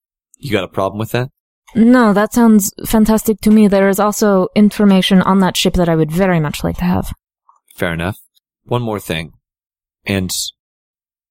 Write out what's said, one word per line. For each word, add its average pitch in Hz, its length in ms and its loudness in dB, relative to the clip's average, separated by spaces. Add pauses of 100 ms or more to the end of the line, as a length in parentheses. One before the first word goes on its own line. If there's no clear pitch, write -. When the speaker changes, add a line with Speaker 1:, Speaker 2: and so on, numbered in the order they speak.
(380)
Speaker 1:
You - 140 -12
got 98 120 -2
a 87 60 -8
problem 98 300 -4
with 110 120 -8
that? 123 180 -4 (460)
Speaker 2:
No, 226 380 4
that 208 200 -2
sounds 220 380 2 (140)
fantastic 220 560 0
to 220 100 0
me. 214 160 6
There 196 220 2
is 196 100 0
also 202 560 0
information 196 680 2
on 190 180 0
that 185 180 0
ship - 160 0
that 175 160 0
I 165 60 0
would 156 160 0
very 180 280 0
much 151 240 -6
like 165 140 -6
to 175 80 -6
have. 185 260 -2 (640)
Speaker 1:
Fair 87 180 -4
enough. 82 260 -6 (440)
One 123 200 -4
more 107 160 -6
thing. 80 340 -8 (720)
And 95 260 -4 (1000)